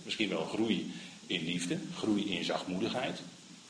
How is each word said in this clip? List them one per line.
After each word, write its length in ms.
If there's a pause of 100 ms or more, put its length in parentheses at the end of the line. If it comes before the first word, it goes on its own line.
misschien 260
wel 160
groei 500 (320)
in 180
liefde, 340 (160)
groei 420
in 80
zachtmoedigheid, 760 (480)